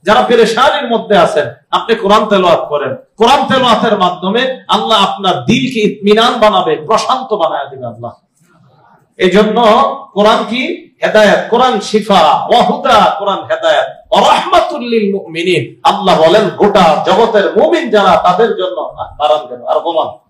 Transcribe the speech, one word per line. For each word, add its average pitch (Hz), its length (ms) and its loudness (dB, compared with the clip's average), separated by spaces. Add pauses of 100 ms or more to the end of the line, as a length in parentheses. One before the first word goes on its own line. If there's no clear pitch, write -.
যারা 226 140 4
পেরেশানির 240 680 0
মধ্যে 202 260 0
আছেন, 151 320 0 (220)
আপনি 202 240 -2
কোরআন 208 300 0
তেলাওয়াত 185 440 0
করেন। 139 260 -4 (220)
কোরআন 262 300 2
তেলাওয়াতের 240 500 0
মাধ্যমে 196 680 -2
আল্লাহ 220 360 0
আপনার 180 420 -4
দিলকে 240 340 -2
ইতমিনান 208 540 2
বানাবে, 208 420 2
প্রশান্ত - 580 -4
বানায় 147 360 -4
দিবে 127 160 -14
আল্লাহ। 113 260 -12 (1040)
এই 185 120 2
জন্য 214 320 2 (520)
কোরআন 208 360 2
কি? 262 400 -8 (140)
হেদায়েত। - 460 2
কোরআন 240 300 0
শিফা, 196 680 0
ওয়া 233 140 4
হুদা, - 560 2
কোরআন 196 200 -4
হেদায়েত, 160 460 -2 (260)
ওয়া 202 100 2
রাহমাতুল 311 600 0
লিল 226 320 -2
মুমিনিন। 170 680 -4
আল্লাহ 165 460 2
বলেন, 202 280 2
গোটা 175 480 2
জগতের 196 520 2
মুমিন 320 320 0
যারা, 196 340 2
তাদের 190 340 0
জন্য। 170 400 -6
আহ, - 220 -14
বাড়ান 127 280 0
কেন? 120 200 -14
আর 147 120 -2
কমান। 156 280 -4 (220)